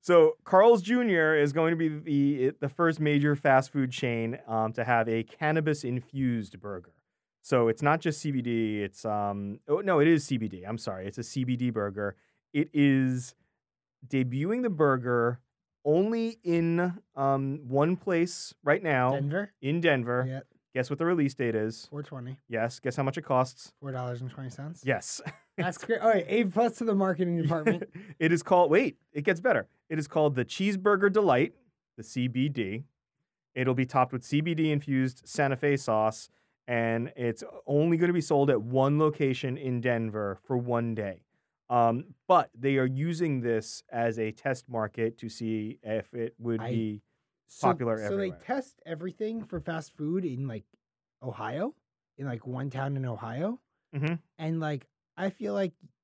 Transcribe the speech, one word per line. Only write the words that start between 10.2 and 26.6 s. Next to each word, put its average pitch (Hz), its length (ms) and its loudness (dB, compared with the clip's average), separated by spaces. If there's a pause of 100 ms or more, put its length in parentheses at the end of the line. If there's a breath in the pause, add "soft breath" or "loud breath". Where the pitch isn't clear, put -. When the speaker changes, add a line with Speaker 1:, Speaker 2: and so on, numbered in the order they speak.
Speaker 1:
C 131 140 -2
B 110 100 -4
D. 92 160 -12
I'm 110 140 -6
sorry. 95 280 -8
It's 101 120 -10
a 123 40 -6
C 127 220 -6
B 123 120 -2
D 123 120 -2
burger. 101 480 -4 (380)
It 147 180 0
is 135 640 2 (760)
debuting 139 540 -2
the 240 80 0
burger 123 720 2 (440)
only 220 580 0
in, 170 520 0 (200)
um, 139 540 0
one 147 280 2
place 175 580 -2 (100)
right 147 180 2
now. 131 300 2
Speaker 2:
Denver? 143 480 -4
Speaker 1:
In 151 220 -2
Denver. 127 440 2
Speaker 2:
Yeah. 131 140 -8 (340)
Speaker 1:
Guess 127 140 -2
what 147 100 -6
the 165 60 0
release 165 300 2
date 120 200 0
is? 110 360 -4
Speaker 2:
Four 147 120 -10
twenty. 131 360 -12 (100)
Speaker 1:
Yes. 117 320 -4
Guess 127 160 -4
how 143 60 -2
much 135 160 -2
it 151 80 -14
costs? 127 520 0
Speaker 2:
Four 139 140 -10
dollars 123 300 -8
and 127 80 -10
twenty 131 180 -12
cents. 147 360 -14
Speaker 1:
Yes. - 420 -2
<laughs> - 180 -14 (120)
Speaker 2:
That's 180 220 -4
great. - 220 -4
All 220 80 4
right, 208 200 4
A 226 160 2
plus 226 340 0